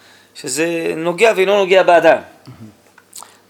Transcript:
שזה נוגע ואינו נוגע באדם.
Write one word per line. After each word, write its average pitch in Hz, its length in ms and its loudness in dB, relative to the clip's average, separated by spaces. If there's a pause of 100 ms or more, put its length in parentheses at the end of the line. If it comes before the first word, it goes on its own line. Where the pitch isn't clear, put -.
(420)
שזה 165 560 -4
נוגע 175 380 0
ואינו 190 220 0
נוגע 185 260 2
באדם. 165 340 4 (1300)